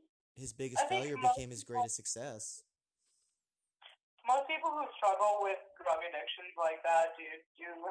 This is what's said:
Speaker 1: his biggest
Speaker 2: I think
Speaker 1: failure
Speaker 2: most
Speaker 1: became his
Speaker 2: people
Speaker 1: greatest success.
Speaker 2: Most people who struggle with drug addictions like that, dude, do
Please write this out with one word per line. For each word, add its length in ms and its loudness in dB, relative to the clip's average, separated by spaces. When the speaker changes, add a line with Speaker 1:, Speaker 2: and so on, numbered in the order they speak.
Speaker 1:
his 160 -12
biggest 300 -2
Speaker 2:
I 60 4
think 160 0
Speaker 1:
failure 120 -2
Speaker 2:
most 200 6
Speaker 1:
became 160 -6
his 120 -10
Speaker 2:
people 120 -8
Speaker 1:
greatest 200 2
success. 680 -8
Speaker 2:
Most 220 4
people 240 0
who 240 -2
struggle 480 4
with 160 0
drug 240 0
addictions 560 -8
like 280 0
that, 360 4
dude, 240 -12
do 80 -12